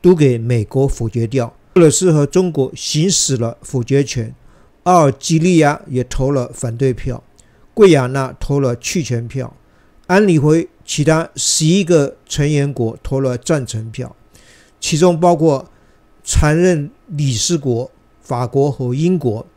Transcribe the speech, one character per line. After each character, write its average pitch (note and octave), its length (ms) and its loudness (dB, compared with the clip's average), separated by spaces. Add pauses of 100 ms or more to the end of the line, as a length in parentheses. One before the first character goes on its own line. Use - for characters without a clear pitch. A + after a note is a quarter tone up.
都 F3+ 140 6
给 C#3 240 2
美 A#2 260 -2
国 C3+ 240 -2
否 - 180 -4
决 A#2 200 -2
掉。 A#2 280 -4 (200)
俄 F#3 60 6
罗 D#3+ 100 8
斯 F3+ 200 0
和 D3+ 140 4
中 F3+ 260 0
国 C#3+ 240 -2
行 D#3+ 360 -2
使 C#3+ 260 -2
了 A2+ 240 -4
否 B2 240 -6
决 C3+ 180 2
权， B2 320 -6 (500)
阿 F3+ 100 4
尔 D3+ 180 4
及 D#3+ 260 -2
利 E3+ 200 4
亚 D3 200 2 (100)
也 B2+ 160 -4
投 C3 280 -2
了 B2+ 220 -2
反 A#2 200 -8
对 B2+ 200 -2
票， A#2+ 280 -8 (520)
圭 G3+ 160 6
亚 C#3 160 4
那 C3 340 -6
投 C#3+ 200 -2
了 B2+ 160 0
弃 - 260 -6
权 A#2 260 -6
票， B2 260 -10 (520)
安 G3+ 200 4
理 E3+ 120 4
会 D#3 280 2 (200)
其 - 180 -4
他 D#3+ 320 2
十 - 300 -2
一 F#3 180 2
个 D#3 320 2 (100)
成 D3 240 -2
员 C#3+ 220 0
国 A2+ 300 -6
投 C3+ 180 -4
了 B2+ 160 -2
赞 C3+ 300 -4
成 A2 240 -10
票， B2 260 -14 (640)
其 - 160 -4
中 E3+ 240 2
包 F3 160 4
括 D3 340 0 (540)
常 D3+ 320 2
任 F3 340 0 (180)
理 D3 260 -2
事 E3 240 -2
国 B2+ 320 -4 (320)
法 B2 240 -6
国 C#3 260 0
和 B2 220 -4
英 E3+ 240 0
国。 A#2 280 -4 (100)